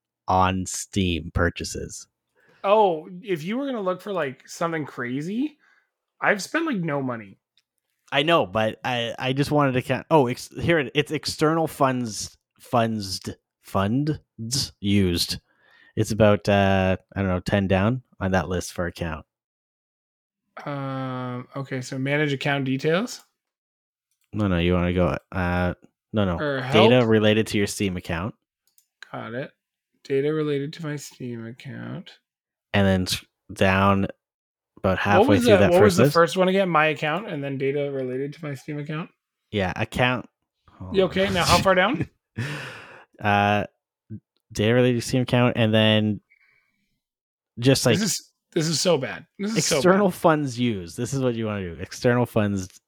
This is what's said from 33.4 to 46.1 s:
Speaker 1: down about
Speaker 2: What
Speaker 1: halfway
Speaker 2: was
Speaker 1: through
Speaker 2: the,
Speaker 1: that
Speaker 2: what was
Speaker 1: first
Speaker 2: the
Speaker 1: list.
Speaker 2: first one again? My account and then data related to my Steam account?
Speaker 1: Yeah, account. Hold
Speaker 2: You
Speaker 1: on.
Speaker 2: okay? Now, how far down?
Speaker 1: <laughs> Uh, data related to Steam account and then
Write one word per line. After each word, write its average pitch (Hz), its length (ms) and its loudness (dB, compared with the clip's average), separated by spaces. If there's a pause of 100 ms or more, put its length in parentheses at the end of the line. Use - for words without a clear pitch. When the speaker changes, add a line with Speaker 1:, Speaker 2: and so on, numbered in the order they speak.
Speaker 1:
down 98 540 4 (720)
about 95 140 2
Speaker 2:
What 90 80 0
Speaker 1:
halfway 202 380 4
Speaker 2:
was 240 80 0
Speaker 1:
through 220 80 6
Speaker 2:
the, 190 60 8
Speaker 1:
that 180 120 6
Speaker 2:
what 180 100 6
was 208 120 8
Speaker 1:
first 175 40 0
Speaker 2:
the 196 60 6
Speaker 1:
list. 147 100 4
Speaker 2:
first 170 240 2
one 180 100 2
again? 190 220 0
My 156 180 2
account 156 400 -4
and 151 160 -8
then 139 140 -6
data 143 340 -2
related 135 420 -6
to 160 120 -14
my 143 80 -8
Steam 147 260 -12
account? 156 300 -8 (420)
Speaker 1:
Yeah, 95 240 -2
account. 123 540 -2 (400)
Hold 92 260 -12
Speaker 2:
You 190 80 4
Speaker 1:
on. 180 60 0
Speaker 2:
okay? 190 200 -2
Now, 180 160 0
how 165 140 4
far 190 160 4
down? 196 340 0 (280)
Speaker 1:
<laughs> 127 120 -8 (680)
Uh, 101 460 2 (880)
data 110 220 0
related 123 280 4
to - 60 -10
Steam 131 140 0
account 123 340 2
and 110 180 2
then 107 460 4 (1400)